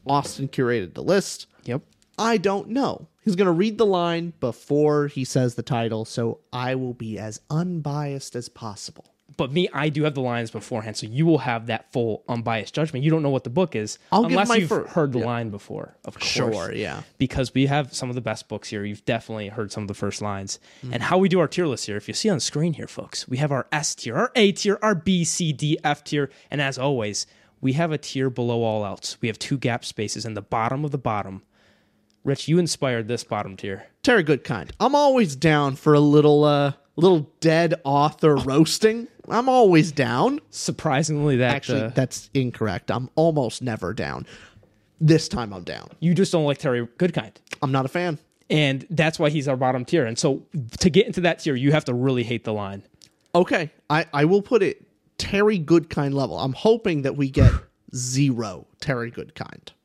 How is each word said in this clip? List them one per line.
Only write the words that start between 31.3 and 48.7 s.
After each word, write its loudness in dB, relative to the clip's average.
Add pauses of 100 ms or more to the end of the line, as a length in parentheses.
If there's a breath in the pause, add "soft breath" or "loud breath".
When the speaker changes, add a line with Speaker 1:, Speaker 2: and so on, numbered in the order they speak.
Speaker 2:
Rich, -2
you 4
inspired -2
this -4
bottom -6
tier. -10 (160)
Speaker 1:
Terry 4
Goodkind. -2 (100)
I'm 2
always 4
down 2
for 4
a 8
little, 6
uh, 4 (240)
little 4 (100)
dead 2
author 4
roasting. 2 (200)
I'm 2
always 6
down. 0 (100)
Speaker 2:
Surprisingly, 0
that, 4
Speaker 1:
Actually, -2
Speaker 2:
uh, -4
Speaker 1:
that's -2
incorrect. -2
I'm -4
almost 0
never -6
down. -6 (760 loud breath)
This 4
time -6
I'm -12
down. -12 (100)
Speaker 2:
You 2
just 2
don't 2
like 0
Terry -2 (120)
Goodkind. -2 (300)
Speaker 1:
I'm -2
not 0
a -4
fan. -4 (320)
Speaker 2:
And 2